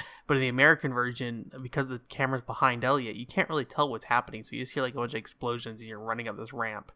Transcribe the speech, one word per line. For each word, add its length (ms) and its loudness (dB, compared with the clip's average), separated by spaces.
But 120 4
in 20 4
the 80 4
American 460 6
version, 580 -4
because 260 -2
the 200 -6
camera's 340 0
behind 420 2
Elliot, 320 2
you 100 -8
can't 240 0
really 160 0
tell 240 2
what's 160 -6
happening, 380 0
so 120 -12
you 60 -6
just 100 -10
hear, 100 -2
like, 120 -2
a 20 -14
bunch 160 -2
of 60 -4
explosions 600 -6
and 80 -14
you're 120 -10
running 260 -4
up 120 -6
this 160 -10
ramp. 420 -6